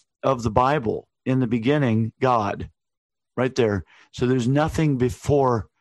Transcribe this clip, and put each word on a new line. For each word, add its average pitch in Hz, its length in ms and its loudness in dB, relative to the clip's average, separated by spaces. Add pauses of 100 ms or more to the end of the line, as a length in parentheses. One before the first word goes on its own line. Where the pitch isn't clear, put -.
(220)
of 131 220 -2
the 117 60 -2
Bible. 123 580 0 (160)
"In 131 160 0
the 123 80 -2
beginning, 117 720 0
God," 117 500 -2 (680)
right 123 200 -2
there. 104 280 2 (280)
So 123 160 -2
there's 127 180 0
nothing 147 500 0
before 123 720 0 (120)